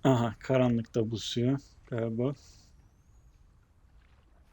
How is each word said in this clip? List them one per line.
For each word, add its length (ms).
Aha, 360
karanlıkta 720
bu 60
suyu 400
galiba. 480